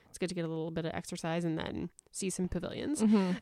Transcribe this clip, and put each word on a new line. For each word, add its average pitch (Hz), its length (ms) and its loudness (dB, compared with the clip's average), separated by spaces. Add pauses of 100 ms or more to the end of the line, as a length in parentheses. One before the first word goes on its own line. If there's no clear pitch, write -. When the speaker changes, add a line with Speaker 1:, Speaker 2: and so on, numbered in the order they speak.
Speaker 1:
It's - 100 -16
good 185 100 0
to 180 60 -4
get 170 100 -2
a 160 40 -2
little 160 220 -2
bit 170 140 -2
of 160 80 -2
exercise 170 520 -2
and 160 140 2
then - 300 -4 (220)
see - 180 -2
some 180 180 0
pavilions. - 540 -2
Speaker 2:
Mm-hmm. 208 420 6